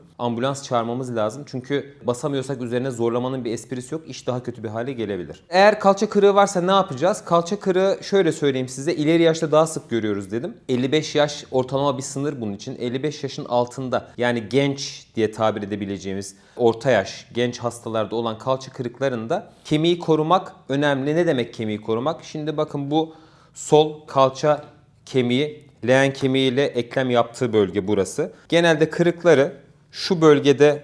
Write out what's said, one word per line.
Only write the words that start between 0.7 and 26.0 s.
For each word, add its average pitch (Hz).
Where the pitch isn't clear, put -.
lazım. 113
Çünkü 135
basamıyorsak 131
üzerine 123
zorlamanın 120
bir 107
esprisi 123
yok. 160
İş -
daha 123
kötü 120
bir 110
hale 120
gelebilir. 98
Eğer 202
kalça 196
kırığı 202
varsa 196
ne 185
yapacağız? 190
Kalça 175
kırığı 190
şöyle 185
söyleyeyim 131
size. 135
İleri 160
yaşta 160
daha 156
sık 156
görüyoruz 104
dedim. 139
Elli 127
beş 151
yaş 147
ortalama 135
bir 131
sınır 139
bunun 104
için. 127
Elli 127
beş 147
yaşın 139
altında 123
yani 120
genç 139
diye 107
tabir 107
edebileceğimiz 98
orta 117
yaş, -
genç 120
hastalarda 110
olan 113
kalça 131
kırıklarında 127
kemiği 170
korumak 165
önemli. 143
Ne 170
demek 123
kemiği 107
korumak? 123
Şimdi 151
bakın 147
bu 160
sol 156
kalça 135
kemiği, 131
leğen 135